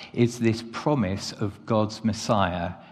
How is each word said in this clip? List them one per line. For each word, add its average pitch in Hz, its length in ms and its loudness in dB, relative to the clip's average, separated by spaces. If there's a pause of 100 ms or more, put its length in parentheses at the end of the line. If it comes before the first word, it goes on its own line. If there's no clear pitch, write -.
(140)
is 120 260 2
this 113 320 2
promise 113 600 0
of - 320 -6
God's 107 380 0
Messiah 90 720 0 (180)